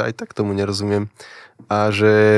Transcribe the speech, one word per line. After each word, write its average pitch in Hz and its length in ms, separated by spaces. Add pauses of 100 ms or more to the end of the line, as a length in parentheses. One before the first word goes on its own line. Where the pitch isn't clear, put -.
aj 120 80
tak - 240
tomu 101 160
nerozumiem. 101 560 (580)
A 104 220
že 107 480